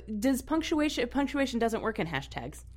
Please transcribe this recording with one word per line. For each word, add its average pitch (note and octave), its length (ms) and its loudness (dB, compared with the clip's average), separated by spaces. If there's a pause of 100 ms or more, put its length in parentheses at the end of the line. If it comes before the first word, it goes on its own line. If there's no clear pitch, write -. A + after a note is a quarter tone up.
(200)
does C4 220 4
punctuation, D4+ 680 0
punctuation C4+ 500 2
doesn't A3+ 220 2
work G#3+ 180 -2
in E3 80 2
hashtags. C3+ 560 -6 (140)